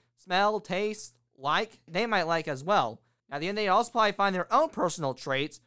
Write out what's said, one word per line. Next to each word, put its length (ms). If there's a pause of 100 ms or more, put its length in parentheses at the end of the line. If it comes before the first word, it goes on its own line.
(200)
smell, 400
taste, 560 (200)
like, 520
they 180
might 220
like 200
as 160
well. 380 (280)
Now, 80
at 20
the 80
end, 100
they 100
also 240
probably 200
find 240
their 180
own 160
personal 460
traits, 520